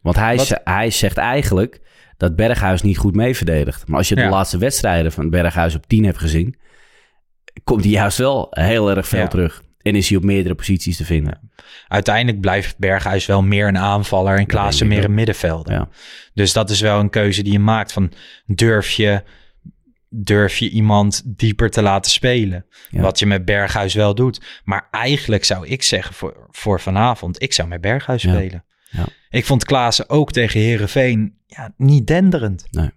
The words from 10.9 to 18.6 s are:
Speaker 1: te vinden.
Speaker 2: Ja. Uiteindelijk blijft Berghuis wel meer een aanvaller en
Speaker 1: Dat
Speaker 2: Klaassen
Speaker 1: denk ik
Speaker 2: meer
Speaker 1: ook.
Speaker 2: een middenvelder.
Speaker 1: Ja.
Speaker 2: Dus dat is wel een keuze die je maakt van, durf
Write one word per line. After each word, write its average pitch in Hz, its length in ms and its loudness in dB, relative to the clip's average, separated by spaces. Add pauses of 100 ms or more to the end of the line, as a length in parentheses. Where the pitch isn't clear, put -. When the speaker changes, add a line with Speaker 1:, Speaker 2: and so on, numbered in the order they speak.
Speaker 1:
te - 80 -6
vinden. 78 340 -2 (180)
Speaker 2:
Ja. - 60 -20 (260)
Uiteindelijk 104 520 0
blijft 95 380 -2
Berghuis 95 480 -2
wel 98 160 2
meer 101 260 2
een 95 100 0
aanvaller 98 540 0
en 98 60 2
Speaker 1:
Dat 101 80 0
Speaker 2:
Klaassen 101 420 0
Speaker 1:
denk - 20 2
ik 104 60 2
Speaker 2:
meer 101 60 2
Speaker 1:
ook. 101 60 0
Speaker 2:
een 104 60 2
middenvelder. 95 580 -2
Speaker 1:
Ja. 98 160 -2 (460)
Speaker 2:
Dus 101 180 0
dat 107 180 0
is 104 100 0
wel 107 200 2
een 101 100 0
keuze 101 320 0
die 101 100 0
je 104 60 4
maakt 107 340 0
van, 92 200 -2 (340)
durf 107 440 2